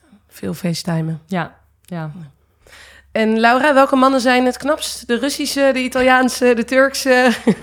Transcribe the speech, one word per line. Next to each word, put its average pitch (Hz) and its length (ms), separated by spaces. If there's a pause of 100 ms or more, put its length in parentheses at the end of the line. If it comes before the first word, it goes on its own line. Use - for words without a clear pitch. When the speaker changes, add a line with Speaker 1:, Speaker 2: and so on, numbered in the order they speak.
(280)
Speaker 1:
Veel 190 260
facetimen. 160 720
Speaker 2:
Ja, 190 280 (260)
ja. 160 300 (1000)
Speaker 1:
En 220 280
Laura, 254 340
welke 269 220
mannen 269 240
zijn 254 260
het 247 120
knapst? - 500
De 240 100
Russische, 277 560
de 254 60
Italiaanse, 254 760
de 226 100
Turkse, 262 640 (340)